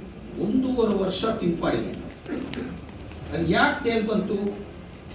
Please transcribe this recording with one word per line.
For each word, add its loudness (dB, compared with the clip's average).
ಒಂದೂವರೆ 4
ವರ್ಷ 2
ಥಿಂಕ್ 2
ಮಾಡಿದೆ. 0
ಅದು 2
ಯಾಕೆ 4
ತೇಲ್ 2
ಬಂತು? 2